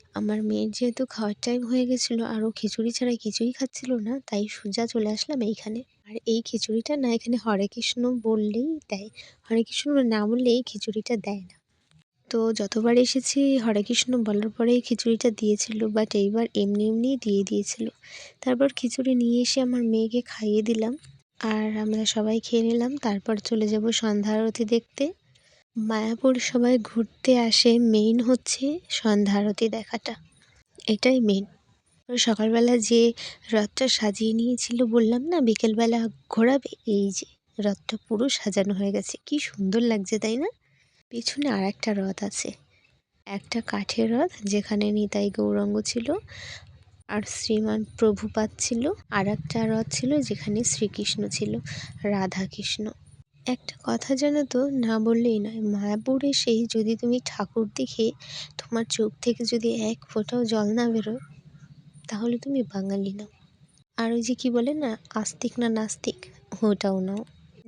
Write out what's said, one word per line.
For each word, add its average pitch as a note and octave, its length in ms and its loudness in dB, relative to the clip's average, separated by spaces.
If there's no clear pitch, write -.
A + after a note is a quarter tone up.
আমার G#3+ 300 -2
মেয়ের G#3+ 280 -2
যেহেতু B3 340 -2
খাওয়ার G#3 360 -4
টাইম A#3+ 240 -2
হয়ে B3+ 200 0
গেছিলো A#3+ 400 -2
আর A3 180 -4
ও A3 80 -2
খিচুড়ি A3 400 -4
ছাড়া B3 240 -2
কিছুই A3+ 360 -2
খাচ্ছিল B3+ 420 -6
না, A#3 260 -2
তাই G#3 280 -4
সোজা G#3+ 400 -4
চলে A3 220 0
আসলাম A#3+ 320 -4
এইখানে। A3 420 -4
আর G#3+ 60 -14
এই A3+ 200 2
খিচুড়িটা A3+ 500 -2
না C4 180 0
এখানে A#3 240 0
হরে G3+ 300 0
কৃষ্ণ A#3+ 560 -2
বললেই A3+ 560 0
দেয়, G#3 200 -8
হরে A3+ 200 2
কৃষ্ণ C#4+ 400 0
না A3 240 2
বললে B3 220 2
এই A#3+ 120 4
খিচুড়িটা G#3+ 560 -4
দেয় G3+ 240 -6
না। F3+ 140 -20
তো A3+ 220 0
যতবার A3 440 2
এসেছি C4+ 600 2
হরে G#3+ 260 2
কৃষ্ণ A#3+ 400 0
বলার G#3 260 0
পরেই A#3+ 320 2
খিচুড়িটা A#3 480 0
দিয়েছিল, G#3+ 580 0
but G#3+ 260 0
এইবার G#3 320 2
এমনি G3+ 320 2
এমনিই A#3 300 0
দিয়ে G3+ 260 0
দিয়েছিল। G#3 460 -4
তারপর B3+ 340 2
খিচুড়ি B3+ 400 0
নিয়ে A#3+ 260 2
এসে B3 200 0
আমার B3 220 0
মেয়েকে A3+ 380 0
খাইয়ে G#3+ 400 0
দিলাম, A3 360 0
আর G#3+ 380 -2
আমরা G#3+ 280 -2
সবাই A3 340 0
খেয়ে A3+ 240 2
নিলাম। A#3+ 340 2
তারপর G#3+ 400 -2
চলে G#3+ 300 0
যাব G#3+ 240 2
সন্ধ্যা G#3+ 420 0
আরতি A3 320 0
দেখতে। A#3+ 480 -2
মায়াপুর A3+ 640 2
সবাই B3 380 4
ঘুরতে A#3 640 2
আসে, A#3 400 6
মেইন A3+ 400 6
হচ্ছে B3+ 600 0
সন্ধ্যা G#3 500 4
আরতি G#3 300 0
দেখাটা, A3+ 440 -6
এটাই B3+ 320 4
মেইন। G3+ 260 2
সকালবেলা A#3 600 4
যে A#3 360 6
রথটা G#3+ 340 0
সাজিয়ে A3 460 0
নিয়েছিল A#3+ 520 0
বললাম A#3 420 4
না E4+ 140 2
বিকেলবেলা A3+ 640 2
ঘোরাবে, B3+ 420 4
এই G3+ 240 2
যে - 140 -8
রথটা G3+ 380 -2
পুরো A#3 320 -2
সাজানো G3+ 440 0
হয়ে G3 180 0
গেছে। G3 340 -6
কি D4 140 -2
সুন্দর G3 420 -2
লাগছে A3 380 0
তাই A3 180 -2
না? D#4 100 -2
পেছনে C4+ 400 -4
আর G3 140 0
একটা G#3 300 -2
রথ G3 300 -4
আছে, - 280 -6
একটা G3+ 340 -6
কাঠের A3 500 -2
রথ D4 200 2
যেখানে G#3 480 0
নিতাই G#3 380 0
গৌরাঙ্গ G#3 520 0
ছিল A#3 260 -4
আর G#3 200 -4
শ্রীমান G#3+ 560 -2
প্রভুপাদ G#3+ 520 2
ছিল, B3 320 -2
আর G3 180 0
একটা - 400 -2
রথ A3 240 0
ছিল C#4+ 300 0
যেখানে G#3+ 420 -2
শ্রীকৃষ্ণ G#3 640 -2
ছিল, G#3 320 -4
রাধাকৃষ্ণ। G3 840 -4
একটা - 380 -4
কথা A#3 320 0
জানো D4 280 2
তো, C4 260 0
না A3+ 300 0
বললেই A#3 400 4
নয়, A3 220 -4
মায়াপুর G#3 600 0
এসে A#3+ 460 2
যদি A3 260 0
তুমি A#3+ 300 0
ঠাকুর G#3+ 500 -4
দেখে A#3 360 -2
তোমার A3+ 320 -4
চোখ G#3+ 220 -2
থেকে A#3 240 -2
যদি A3+ 240 0
এক A3 160 -2
ফোঁটাও A#3+ 360 -2
জল G#3+ 220 0
না A#3 220 2
বেরোয়, A3 280 -2
তাহলে A#3 300 -2
তুমি C4+ 260 -2
বাঙালি G3 500 -4
নও। G#3 180 -14
আর A3+ 140 0
ওই A#3 100 0
যে A#3 120 -2
কি B3 160 -2
বলে A#3+ 240 0
না, C#4 240 -4
আস্তিক A3+ 440 -6
না A#3 100 0
নাস্তিক, - 560 -4
ওটাও G3 360 0
নাও। G3 260 -6